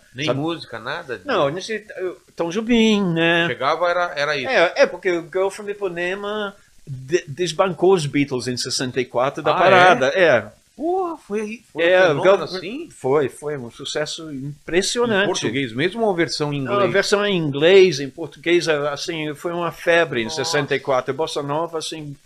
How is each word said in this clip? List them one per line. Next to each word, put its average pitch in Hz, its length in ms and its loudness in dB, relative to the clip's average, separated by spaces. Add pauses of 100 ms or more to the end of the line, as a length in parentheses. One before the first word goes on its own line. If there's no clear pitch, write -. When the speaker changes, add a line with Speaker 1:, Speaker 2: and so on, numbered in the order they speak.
(140)
Speaker 1:
Nem 131 120 -8
Speaker 2:
Sabe 135 140 0
Speaker 1:
música, 156 380 -6
nada? 131 400 -10
De 95 80 -18
Speaker 2:
Não, 185 200 0
a 139 60 0
gente, 202 320 -8 (140)
eu, 185 200 -8 (160)
Tom 170 140 -2
Jobim, 214 640 2
né? 170 340 2
Speaker 1:
Chegava, 160 440 0
era, 175 260 -2
era 147 200 -2
isso. 139 120 -6
Speaker 2:
É, 190 300 4
é 269 80 6
porque 180 240 -4
o 170 200 -2
Girl 185 200 0
from 202 180 -14
Ipanema 202 880 -6 (300)
de-, 135 420 -4
desbancou 180 640 0
os 170 140 2
Beatles 135 420 -2
em 123 80 -4
sessenta 127 460 -4
e - 20 0
quatro 131 380 -2
da 151 100 0
Speaker 1:
Ah, 165 60 0
Speaker 2:
parada, 180 560 6
Speaker 1:
é? 185 100 4
Speaker 2:
é. 113 280 4 (220)
Speaker 1:
Porra, 339 440 -4
foi 208 240 -8
aí, 214 280 -10
foi 160 140 -2
Speaker 2:
É, 180 140 6
Speaker 1:
um - 20 6
Speaker 2:
o 165 220 2
Speaker 1:
fenômeno 180 260 4
Speaker 2:
Girl 175 80 -10
Speaker 1:
assim? 254 340 -10
Speaker 2:
Foi, 135 380 0
foi 147 300 -10
um 120 120 -12
sucesso 151 640 -8
impressionante. 190 920 -2
Speaker 1:
Em - 20 -2
português, 127 480 -2
mesmo 185 300 -2
ou 208 60 2
a 185 60 0
versão 151 380 -2
em 143 80 -4
Speaker 2:
Não, 135 100 -4
Speaker 1:
inglês? 202 160 2
Speaker 2:
a 180 40 -4
versão 202 340 2
em 202 100 0
inglês, 160 640 6
em 139 80 -6
português, 160 580 -2
assim, 151 680 -4
foi 170 180 -8
uma 170 180 -4
febre 160 520 0
em - 20 0
Speaker 1:
Nossa. 120 180 -6
Speaker 2:
sessenta 143 320 -2
e 131 60 -2
quatro. 131 300 -2
A 131 40 -2
Bossa 156 280 -4
Nova, 160 340 -4
assim, 151 500 -10